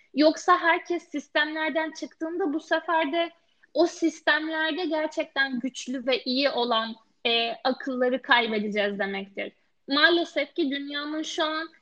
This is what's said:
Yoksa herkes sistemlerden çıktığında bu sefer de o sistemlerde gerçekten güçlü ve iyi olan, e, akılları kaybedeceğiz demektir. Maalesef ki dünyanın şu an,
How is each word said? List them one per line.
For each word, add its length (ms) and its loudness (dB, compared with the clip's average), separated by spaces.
Yoksa 440 4
herkes 460 0
sistemlerden 880 -2
çıktığında 600 -6
bu 60 -4
sefer 520 0
de 180 0
o 140 4
sistemlerde 1000 0
gerçekten 760 -2
güçlü 460 -6
ve 180 0
iyi 260 0
olan, 460 0
e, 260 0
akılları 580 0
kaybedeceğiz 800 2
demektir. 520 -6
Maalesef 680 2
ki 160 0
dünyanın 500 -6
şu 220 -4
an, 260 -2